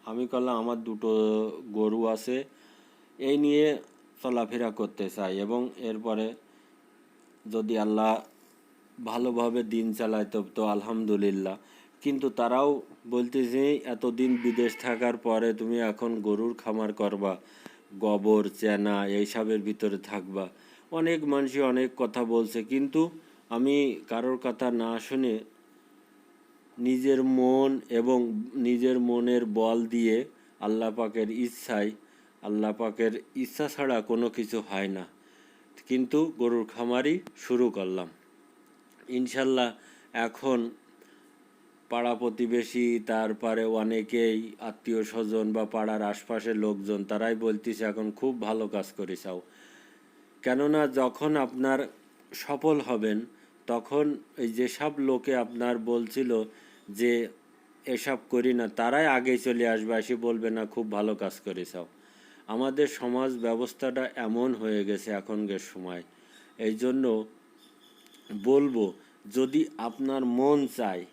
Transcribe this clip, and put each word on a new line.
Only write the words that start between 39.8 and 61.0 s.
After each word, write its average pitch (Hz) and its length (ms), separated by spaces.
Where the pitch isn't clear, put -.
এখন 117 560
পাড়া 120 260
প্রতিবেশী, 117 920
তারপরে 110 580
অনেকেই 110 920
আত্মীয় 113 440
স্বজন 110 500
বা 110 120
পাড়ার 107 360
আশপাশের 107 540
লোকজন, 104 480
তারাই 110 320
বলতেছে, 110 500
"এখন 107 260
খুব 127 300
ভালো 110 260
কাজ 98 300
করিসাও।" 92 440
কেননা 147 440
যখন 135 500
আপনার 131 420
সফল 147 460
হবেন, 110 420
তখন 139 500
এই 123 100
যেসব 123 500
লোকে 135 380
আপনার 120 420
বলছিল 117 680
যে 117 380
এসব 131 320
করি 123 240
না, 117 140
তারাই 120 380
আগে 127 320
চলে 117 300
আসবে, 113 300
এসে 113 180
বলবে, 113 340
"না, 110 160
খুব 107 260
ভালো 104 240